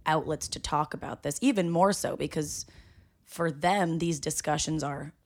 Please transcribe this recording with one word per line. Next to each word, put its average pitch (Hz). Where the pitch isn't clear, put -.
outlets 156
to 151
talk -
about -
this, 147
even 202
more 180
so -
because 151
for 170
them, 170
these 165
discussions 156
are 143